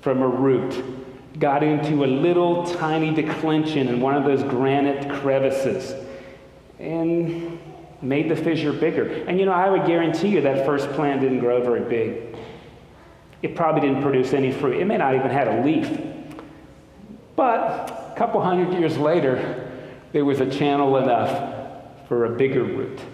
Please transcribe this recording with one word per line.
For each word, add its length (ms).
from 200
a 60
root 560
got 240
into 400
a 20
little 600
tiny 380
declension 720
in 140
one 140
of 80
those 200
granite 680
crevices 760
and 800
made 280
the 60
fissure 380
bigger. 500
And 160
you 60
know, 80
I 160
would 160
guarantee 440
you 120
that 240
first 260
plant 300
didn't 180
grow 240
very 240
big. 480
It 140
probably 260
didn't 200
produce 320
any 180
fruit. 300
It 40
may 120
not 180
even 160
had 160
a 160
leaf. 260
But 760
a 60
couple 240
hundred 360
years 200
later, 760
there 140
was 140
a 100
channel 480
enough 1120
for 180
a 40
bigger 340
root 360